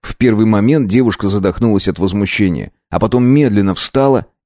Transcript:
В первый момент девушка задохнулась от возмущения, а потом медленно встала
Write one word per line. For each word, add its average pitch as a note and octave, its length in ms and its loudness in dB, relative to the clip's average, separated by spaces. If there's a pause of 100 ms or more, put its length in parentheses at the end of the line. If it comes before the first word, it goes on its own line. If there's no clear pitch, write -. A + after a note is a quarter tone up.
В - 140 -12
первый A2+ 300 2
момент A2 420 2
девушка G#2+ 400 0
задохнулась G2 600 0
от F#2 100 -4
возмущения, F#2 720 -2 (180)
а F2 80 -4
потом A#2+ 260 0
медленно G#2+ 500 2
встала C3+ 520 0 (200)